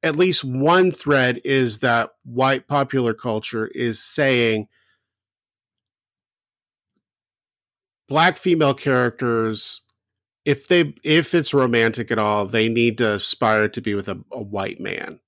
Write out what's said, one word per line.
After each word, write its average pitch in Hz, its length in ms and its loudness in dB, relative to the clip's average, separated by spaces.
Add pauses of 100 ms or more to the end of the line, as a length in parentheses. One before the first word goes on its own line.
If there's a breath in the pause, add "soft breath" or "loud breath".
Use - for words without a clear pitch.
at 156 120 -2
least 180 260 2
one 156 480 2
thread 127 540 0
is 131 340 0
that 117 320 0 (140)
white 131 420 0
popular 131 480 0
culture 110 540 -6
is 117 340 -4
saying 120 640 0 (3500)
Black 165 280 2
female 156 380 2
characters, 120 1080 -2 (600)
if 139 220 -2
they, 170 260 2 (120)
if 160 320 0
it's 160 180 -2
romantic 117 560 2
at 113 80 0
all, 104 280 0
they 110 220 0
need 117 300 0
to 110 140 2
aspire 107 560 0
to - 120 -6
be 107 140 -4
with 98 140 -6
a, 95 120 -8 (120)
a 120 100 -10
white 101 380 -8
man - 480 -10